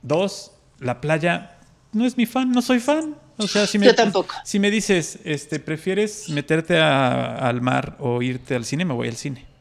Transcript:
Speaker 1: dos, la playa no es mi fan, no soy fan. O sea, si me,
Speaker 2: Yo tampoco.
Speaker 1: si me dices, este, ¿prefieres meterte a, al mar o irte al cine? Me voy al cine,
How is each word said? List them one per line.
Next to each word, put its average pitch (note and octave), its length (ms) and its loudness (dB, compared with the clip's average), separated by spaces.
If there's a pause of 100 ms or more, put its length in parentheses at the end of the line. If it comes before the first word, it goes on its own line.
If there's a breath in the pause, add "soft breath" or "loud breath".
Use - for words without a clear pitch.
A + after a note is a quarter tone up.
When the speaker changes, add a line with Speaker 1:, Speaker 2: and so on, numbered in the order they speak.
Speaker 1:
dos, F3 500 -2 (280)
la B2 200 -4
playa E3 560 -2 (360)
no A3 120 0
es B3 120 0
mi A#3 100 4
fan, B3+ 260 0
no B3 100 4
soy B3 180 2
fan. D4+ 360 0 (200)
O G#3+ 100 -4
sea, G3+ 220 2
si G#3+ 100 0
me, G3+ 80 6
Speaker 2:
Yo A3 80 10
tampoco. G#3 400 2 (100)
Speaker 1:
si - 140 -4
me G3+ 120 2
dices, G3+ 540 0
este, D3 360 -6
¿prefieres F#3+ 680 -4
meterte D#3+ 480 0
a, B2+ 580 2 (120)
al B2 120 -2
mar C3 400 -2
o B2 200 -2
irte B2+ 360 -4
al A#2 80 -4
cine? D#3 200 -4
Me D3+ 100 -2
voy A#2+ 140 -4
al A2+ 80 -6
cine, C3+ 300 -10 (140)